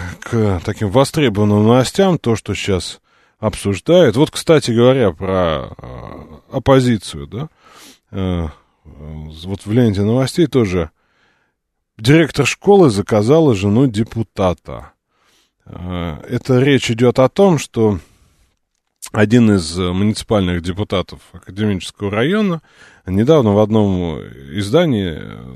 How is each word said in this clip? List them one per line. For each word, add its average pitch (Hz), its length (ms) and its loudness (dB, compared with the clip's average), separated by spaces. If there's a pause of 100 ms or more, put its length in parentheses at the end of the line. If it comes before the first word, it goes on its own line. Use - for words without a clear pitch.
(200)
к 104 440 -2
таким 107 260 -4
востребованным 107 720 2
новостям, 143 560 2
то, 117 160 -2
что - 200 -8
сейчас - 460 -6 (380)
обсуждают. 110 800 0
Вот, 147 160 2
кстати 147 400 0
говоря, 120 400 4
про, 87 640 -4
э, - 440 -18 (280)
оппозицию, 123 760 0
да, 117 200 -10 (640)
э, 90 380 -4 (360)
вот 78 840 -14
в 101 40 -8
«Ленте 107 320 2
новостей» 131 460 0
тоже. 92 420 0 (1080)
Директор 139 480 2
школы 185 460 4
заказала 113 640 2
жену 101 320 2
депутата. 98 1040 -4 (760)
Э, 87 520 -10 (120)
это 123 300 0
речь 139 320 2
идёт 120 300 2
о 131 80 4
том, 190 300 2
что 107 420 -2 (1120)
один 110 400 4
из, 85 260 -2
э, 90 140 -2
муниципальных 95 680 -2
депутатов 90 580 -6 (120)
Академического 98 800 -6
района 165 520 -2 (440)
недавно 110 460 2
в 101 60 4
одном 98 600 0
издании 95 1040 -4 (360)